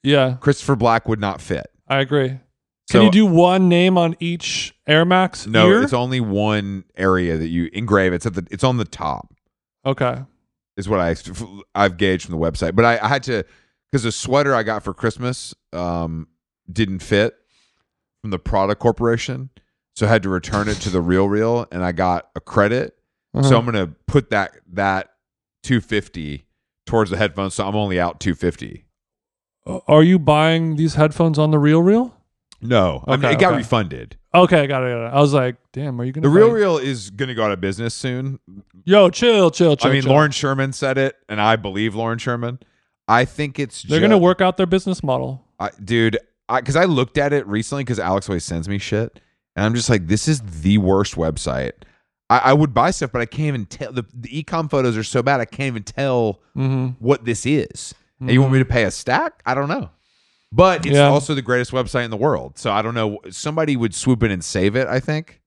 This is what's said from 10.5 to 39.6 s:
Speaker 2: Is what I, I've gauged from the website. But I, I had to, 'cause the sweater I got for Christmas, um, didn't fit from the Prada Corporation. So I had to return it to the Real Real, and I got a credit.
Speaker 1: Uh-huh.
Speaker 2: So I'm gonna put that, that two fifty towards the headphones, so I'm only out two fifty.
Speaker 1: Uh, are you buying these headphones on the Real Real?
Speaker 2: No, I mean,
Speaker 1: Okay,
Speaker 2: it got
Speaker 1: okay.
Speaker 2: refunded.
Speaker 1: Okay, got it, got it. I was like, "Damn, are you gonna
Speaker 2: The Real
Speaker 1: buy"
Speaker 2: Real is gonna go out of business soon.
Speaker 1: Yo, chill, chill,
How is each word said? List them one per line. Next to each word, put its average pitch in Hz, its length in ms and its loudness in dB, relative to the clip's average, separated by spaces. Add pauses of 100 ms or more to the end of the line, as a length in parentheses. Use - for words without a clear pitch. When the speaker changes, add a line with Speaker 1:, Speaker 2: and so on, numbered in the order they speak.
Speaker 2:
Is 95 140 -10
what 98 100 2
I, 85 160 0 (580)
I've 98 220 0
gauged 92 300 0
from 82 120 -8
the 80 120 -2
website. 85 240 -4
But 113 100 4
I, 117 140 2
I 107 100 -4
had 135 140 -2
to, 113 220 -6 (460)
'cause 131 120 -2
the 113 100 -4
sweater 139 420 0
I 113 100 0
got 107 180 -6
for 98 100 -8
Christmas, 123 640 -6 (180)
um, 85 560 -6 (420)
didn't 95 280 -2
fit 107 380 0 (840)
from 107 100 -10
the 92 80 -4
Prada 101 360 0
Corporation. 120 760 -2 (460)
So 107 100 -2
I - 20 2
had 110 160 4
to 98 40 -4
return 98 400 -2
it - 100 -4
to 92 120 -6
the 90 100 0
Real 92 280 2
Real, 110 420 -2
and 90 140 -6
I 90 80 -2
got 90 420 -2
a 76 60 -8
credit. 113 560 0 (360)
Speaker 1:
Uh-huh. 135 160 0
Speaker 2:
So 123 100 6
I'm 117 60 0
gonna 104 240 -2 (200)
put - 220 0
that, 101 260 -4 (160)
that 95 380 -2 (520)
two 120 180 0
fifty 80 680 -8 (400)
towards 110 240 0
the 90 60 -4
headphones, 95 380 -4
so 98 140 -6
I'm 104 80 -4
only 95 240 -2
out 85 180 -4
two 87 160 -4
fifty. 76 520 -8 (760)
Speaker 1:
Uh, 185 220 -10
are 156 160 8
you 180 160 6
buying 160 580 2
these 156 180 -2
headphones 156 440 2
on 156 140 2
the 151 80 4
Real 151 220 4
Real? 226 340 2 (440)
Speaker 2:
No, 95 460 2
I 135 100 2
mean, 139 100 0
Speaker 1:
Okay, - 80 2
Speaker 2:
it - 60 -2
got 185 120 4
Speaker 1:
okay. 147 60 0
Speaker 2:
refunded. 80 580 -4 (180)
Speaker 1:
Okay, 170 320 6
got 135 180 -2
it, 123 60 -2
got 117 160 -4
it. 120 80 -8
I 139 60 4
was 147 140 4
like, 127 220 0 (160)
"Damn, 131 280 -8
are 120 40 -4
you 131 80 -4
gonna 156 140 -6
Speaker 2:
The 143 80 4
Real 214 140 8
Speaker 1:
buy" 233 60 2
Speaker 2:
Real 190 240 0
is 123 320 -6
gonna 123 240 -8
go 110 100 -2
out 104 80 0
of 90 80 -6
business 98 340 -4
soon. 131 460 -8 (440)
Speaker 1:
Yo, 190 260 6
chill, 208 400 4
chill, 156 260 4